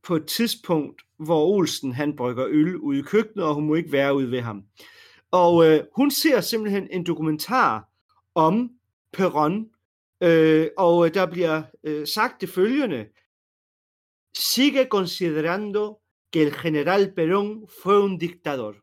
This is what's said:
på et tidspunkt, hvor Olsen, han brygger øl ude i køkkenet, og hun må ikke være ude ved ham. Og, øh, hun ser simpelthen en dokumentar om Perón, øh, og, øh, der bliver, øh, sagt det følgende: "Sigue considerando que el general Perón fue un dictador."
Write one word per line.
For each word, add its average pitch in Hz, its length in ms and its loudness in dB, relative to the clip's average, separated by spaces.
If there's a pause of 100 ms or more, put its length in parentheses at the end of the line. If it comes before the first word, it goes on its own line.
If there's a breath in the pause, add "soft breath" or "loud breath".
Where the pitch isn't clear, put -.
på 170 100 0
et 156 100 -4
tidspunkt, - 760 -4 (160)
hvor 156 280 2
Olsen, 175 460 0
han 147 240 -4
brygger 123 320 -4
øl 156 280 0
ude 143 220 -4
i 139 40 -4
køkkenet, 202 420 -2
og 151 100 0
hun 151 120 -4
må 151 80 0
ikke 165 180 -2
være 139 220 2
ude 131 160 -2
ved 123 100 -2
ham. 107 220 -10 (680 loud breath)
Og, 170 360 6
øh, 151 180 4 (120)
hun 277 140 2
ser 277 300 2
simpelthen 202 500 -4
en 175 160 -4
dokumentar 156 800 -2 (460)
om 190 360 2 (460)
Perón, 151 360 0 (680)
øh, 160 460 4 (100)
og, 170 280 4
øh, 165 80 -2
der 185 120 2
bliver, 165 360 -2 (220)
øh, 151 220 -6
sagt 220 340 -4
det 180 80 -8
følgende: 190 580 -2 (1300)
"Sigue 262 540 2
considerando 190 1080 -4 (340)
que 160 100 2
el 147 200 0
general 170 560 0
Perón 202 640 -2
fue 202 180 4
un 190 180 -2
dictador." 139 640 -6